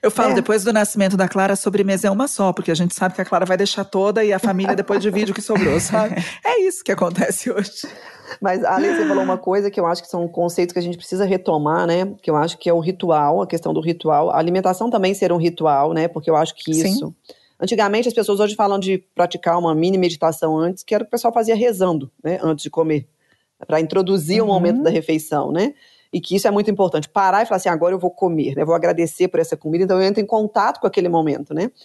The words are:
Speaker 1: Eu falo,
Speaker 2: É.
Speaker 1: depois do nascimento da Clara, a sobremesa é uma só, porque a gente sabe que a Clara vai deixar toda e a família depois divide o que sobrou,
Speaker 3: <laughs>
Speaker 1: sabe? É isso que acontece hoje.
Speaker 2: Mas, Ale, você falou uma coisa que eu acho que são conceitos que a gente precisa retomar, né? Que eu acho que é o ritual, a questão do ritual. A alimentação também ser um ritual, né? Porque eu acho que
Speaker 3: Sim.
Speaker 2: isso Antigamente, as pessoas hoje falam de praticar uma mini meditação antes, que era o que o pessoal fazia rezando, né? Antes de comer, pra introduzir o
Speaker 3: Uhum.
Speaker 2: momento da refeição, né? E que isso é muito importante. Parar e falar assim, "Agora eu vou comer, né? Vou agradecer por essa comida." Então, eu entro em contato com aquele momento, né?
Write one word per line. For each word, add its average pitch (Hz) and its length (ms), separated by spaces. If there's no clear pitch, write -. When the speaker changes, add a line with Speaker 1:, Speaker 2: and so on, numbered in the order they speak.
Speaker 1:
Eu - 80
falo, 240 200
Speaker 2:
É. - 20
Speaker 1:
depois 214 320
do 226 80
nascimento 202 420
da 185 140
Clara, 196 240
a - 20
sobremesa 196 540
é - 20
uma 233 160
só, 196 240
porque 175 200
a 160 40
gente 175 180
sabe 185 220
que 196 60
a 180 40
Clara 175 200
vai 185 100
deixar 196 300
toda 196 400
e 202 80
a 190 60
família 196 360
depois 196 260
divide 202 300
o - 40
que 208 60
sobrou, 175 380
Speaker 3:
<laughs> - 0
Speaker 1:
sabe? 214 360
É 466 160
isso 370 240
que - 80
acontece 180 580
hoje. - 340
Speaker 2:
Mas, 190 220
Ale, 190 320
você 320 120
falou 190 160
uma 185 160
coisa 202 320
que 202 80
eu 170 80
acho 175 160
que - 60
são 175 180
conceitos 175 460
que - 60
a - 20
gente 175 160
precisa 190 280
retomar, 175 640
né? 185 340
Que - 80
eu 156 60
acho 156 240
que 175 100
é 170 40
o 170 60
ritual, 165 600
a 185 60
questão 165 260
do 156 80
ritual. 160 480
A - 80
alimentação 185 520
também 196 260
ser 185 160
um 170 60
ritual, 160 560
né? 165 140
Porque 165 220
eu 160 60
acho 160 200
que - 180
Speaker 3:
Sim. 160 160
Speaker 2:
isso 190 260
Antigamente, 214 480
as 226 60
pessoas 208 260
hoje 208 160
falam 202 240
de 190 240
praticar 175 420
uma 170 180
mini 180 220
meditação 160 600
antes, 175 260
que - 120
era 208 80
o - 20
que - 40
o - 20
pessoal 240 220
fazia 226 220
rezando, 185 540
né? 170 180
Antes 160 220
de 165 60
comer, 156 380
pra 160 140
introduzir 185 600
o 220 40
Speaker 3:
Uhum. 202 80
Speaker 2:
momento 208 300
da - 60
refeição, 156 640
né? 208 220
E 180 100
que - 140
isso 202 120
é 208 40
muito 208 200
importante. 170 360
Parar 196 360
e - 20
falar 208 120
assim, 180 120
"Agora 170 240
eu 190 60
vou 180 100
comer, 160 460
né? 151 100
Vou 160 80
agradecer 165 540
por 165 120
essa 160 180
comida." 165 260
Então, 185 180
eu - 60
entro 208 120
em 202 60
contato 214 540
com - 80
aquele 185 220
momento, 156 440
né? 185 160